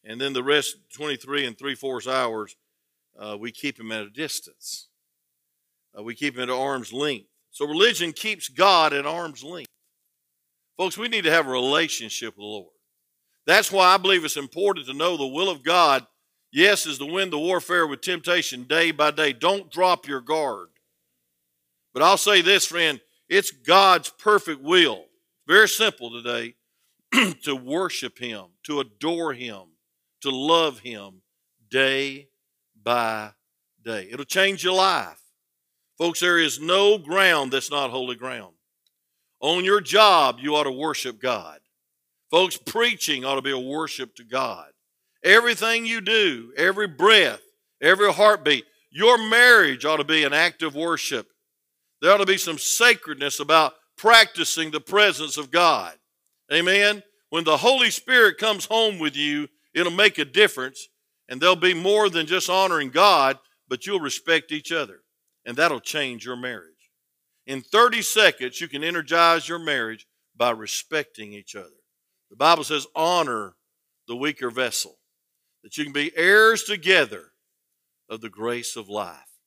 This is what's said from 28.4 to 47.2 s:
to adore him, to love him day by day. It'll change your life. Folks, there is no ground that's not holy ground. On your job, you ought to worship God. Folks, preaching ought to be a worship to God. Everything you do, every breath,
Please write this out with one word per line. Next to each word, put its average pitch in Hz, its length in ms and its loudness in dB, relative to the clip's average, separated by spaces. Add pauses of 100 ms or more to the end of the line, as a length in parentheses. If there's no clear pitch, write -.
to 147 160 -6
adore 143 540 -6
him, 117 280 -14 (600)
to 139 100 -4
love 143 480 0
him 101 420 -18 (480)
day 135 600 -2 (520)
by 110 500 -4 (520)
day. 107 260 -10
It'll 131 160 -14
change 190 380 -2
your 185 100 -2
life. 165 460 -2 (760)
Folks, 165 240 -4
there 175 180 2
is 143 200 -2
no 196 380 2
ground 165 540 0
that's 135 180 -4
not 139 220 -4
holy 127 240 -6
ground. 113 380 -14 (880)
On 180 220 0
your 202 160 2
job, 156 580 4
you 147 160 -4
ought 151 80 2
to 139 80 -4
worship 131 480 -8
God. 95 400 -6 (720)
Folks, 175 240 2
preaching 185 680 -4
ought 139 100 -2
to 135 60 -4
be 139 100 -4
a 131 80 -4
worship 139 560 -10
to 123 80 -20
God. 110 440 -8 (540)
Everything 226 640 2
you 226 140 -6
do, 180 560 -2
every 196 320 0
breath, 170 540 4 (400)